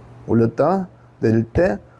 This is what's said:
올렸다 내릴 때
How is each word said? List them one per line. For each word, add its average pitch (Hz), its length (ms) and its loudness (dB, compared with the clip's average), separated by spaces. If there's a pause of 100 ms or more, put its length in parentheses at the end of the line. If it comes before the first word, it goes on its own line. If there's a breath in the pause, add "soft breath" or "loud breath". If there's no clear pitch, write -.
(280)
올렸다 135 600 0 (320 soft breath)
내릴 110 260 0
때 190 340 -2 (200 soft breath)